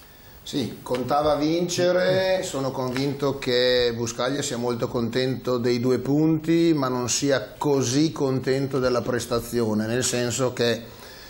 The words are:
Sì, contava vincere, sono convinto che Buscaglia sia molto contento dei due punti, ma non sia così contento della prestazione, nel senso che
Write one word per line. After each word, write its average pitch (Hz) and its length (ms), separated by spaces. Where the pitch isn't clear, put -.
Sì, 131 380
contava 143 540
vincere, 180 1080
sono 135 300
convinto 135 680
che 123 580
Buscaglia 123 460
sia 139 160
molto 120 300
contento 123 720
dei 123 200
due 123 200
punti, 160 720
ma 135 140
non 123 220
sia 135 500
così 139 520
contento 135 680
della 127 220
prestazione, 117 840
nel 120 180
senso 123 480
che 117 300